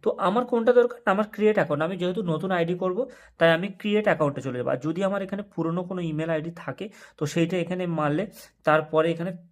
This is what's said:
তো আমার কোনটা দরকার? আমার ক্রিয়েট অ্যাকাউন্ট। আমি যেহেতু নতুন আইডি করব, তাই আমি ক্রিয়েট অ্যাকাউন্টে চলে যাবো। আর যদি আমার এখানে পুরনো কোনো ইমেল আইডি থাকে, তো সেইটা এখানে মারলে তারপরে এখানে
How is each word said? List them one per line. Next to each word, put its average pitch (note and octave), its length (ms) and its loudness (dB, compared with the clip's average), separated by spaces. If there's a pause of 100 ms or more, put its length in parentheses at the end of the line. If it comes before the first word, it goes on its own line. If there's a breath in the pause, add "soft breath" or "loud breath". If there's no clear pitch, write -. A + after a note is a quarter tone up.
তো - 40 2 (200)
আমার G#3+ 240 2
কোনটা A#3 280 2
দরকার? A#3+ 180 2 (160)
আমার G#3 220 0
ক্রিয়েট G#3+ 240 4
অ্যাকাউন্ট। D3 280 0
আমি F#3+ 140 -4
যেহেতু F#3 200 -2 (120)
নতুন E3 240 -2
আইডি E3+ 260 0
করব, F#3 140 0 (400 loud breath)
তাই E3 200 6
আমি F#3 100 -4 (120)
ক্রিয়েট G#3 300 0
অ্যাকাউন্টে D3 360 2
চলে B2 140 -4
যাবো। B2 140 -2
আর C3 120 -4
যদি D#3+ 140 -4 (100)
আমার G3 160 -4
এখানে G3 180 -8 (100)
পুরনো E3+ 360 -2
কোনো F#3 120 -6 (100)
ইমেল D#3 240 -4
আইডি D#3 160 -4 (120)
থাকে, D3 220 -8 (320 loud breath)
তো - 60 -4 (100)
সেইটা E3+ 300 2
এখানে F3+ 200 -4 (160)
মারলে D3+ 240 0 (440 loud breath)
তারপরে D#3 460 2
এখানে E3+ 180 -6 (200)